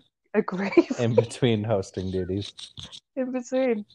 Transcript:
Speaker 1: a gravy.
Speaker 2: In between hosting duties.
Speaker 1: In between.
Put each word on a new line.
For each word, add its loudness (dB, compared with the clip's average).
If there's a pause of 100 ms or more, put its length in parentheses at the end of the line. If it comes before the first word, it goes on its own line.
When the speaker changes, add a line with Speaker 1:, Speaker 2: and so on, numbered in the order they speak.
(340)
Speaker 1:
a 2
gravy. 2 (120)
Speaker 2:
In 2
between 2
hosting -2
duties. -4 (640)
Speaker 1:
In -4
between. -2